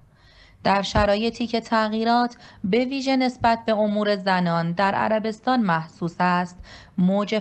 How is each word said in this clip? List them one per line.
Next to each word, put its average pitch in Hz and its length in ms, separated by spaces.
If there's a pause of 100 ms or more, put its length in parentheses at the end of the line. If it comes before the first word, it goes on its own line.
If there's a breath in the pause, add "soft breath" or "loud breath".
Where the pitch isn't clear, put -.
(640 soft breath)
در 196 180
شرایطی 214 640
که 226 140
تغییرات 226 760 (280 loud breath)
به 220 200
ویژه 269 320
نسبت 240 480
به 226 80
امور 208 440
زنان 175 560
در 196 220
عربستان 220 680
محسوس 170 600
است، 180 380 (400 loud breath)
موج 202 420